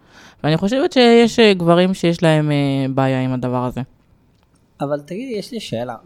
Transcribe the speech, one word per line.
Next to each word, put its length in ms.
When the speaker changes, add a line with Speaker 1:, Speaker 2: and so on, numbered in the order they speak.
Speaker 1:
ואני 140
חושבת 360
שיש, 460
אה, 140
גברים 400
שיש 300
להם, 280
אה, 380
בעיה 320
עם 120
הדבר 320
הזה. 160
Speaker 2:
אבל 180
תגידי, 380
יש 140
לי 80
שאלה, 360